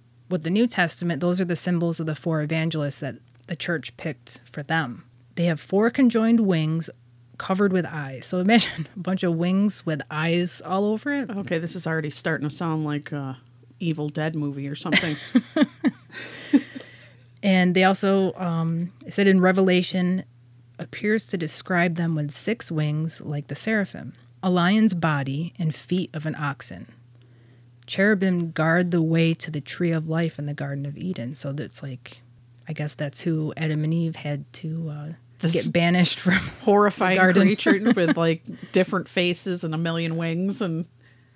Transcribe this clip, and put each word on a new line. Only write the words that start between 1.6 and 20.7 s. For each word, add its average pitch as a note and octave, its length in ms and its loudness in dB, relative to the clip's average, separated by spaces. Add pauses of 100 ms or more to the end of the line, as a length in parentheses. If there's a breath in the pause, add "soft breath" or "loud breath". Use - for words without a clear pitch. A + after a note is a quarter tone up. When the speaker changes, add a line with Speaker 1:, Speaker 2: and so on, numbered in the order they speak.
Speaker 1:
of D#3+ 60 -4
the D#3 80 -2
four D#3 300 -2
evangelists D#3+ 560 -2
that C3+ 160 -8 (320)
the E3+ 80 -6
church - 420 -6
picked - 440 -12 (100)
for D#3 100 -10
them. C#3+ 420 -2 (300)
They E3+ 120 0
have D#3+ 140 0
four G#3 300 2
conjoined A#3 520 4
wings D#3+ 500 0 (480)
covered F#3+ 340 2
with F3+ 140 0
eyes. C#3+ 400 -10
So F#3 120 -2
imagine G3 520 2
<laughs> - 40 -20
a G3 40 -10
bunch F#3 240 -2
of E3+ 120 2
wings F#3 480 0
with D#3 180 -2 (100)
eyes E3 500 0
all F#3+ 240 -2
over A3 260 -2
it. C4+ 200 -4
Speaker 2:
Okay, F#3 260 -4
this E3 180 -6
is E3 120 -6
already D#3 240 -2
starting D3+ 360 -2
to D3 80 -4
sound D#3+ 300 -2
like, D3 260 -6
uh, C#3 220 -6 (460)
Evil D3+ 300 -2
Dead D#3 260 -4
movie C#3+ 340 -6
or C#3+ 60 -8
something. D#3+ 420 -2 (380)
<laughs> - 1080 0 (800 loud breath)
Speaker 1:
And F#3 320 4
they F#3 80 6
also, G3 540 2
um, E3 540 -2 (140)
it F3 80 -12
said G3+ 140 4
in G3 120 8
Revelation, F#3 840 2 (560)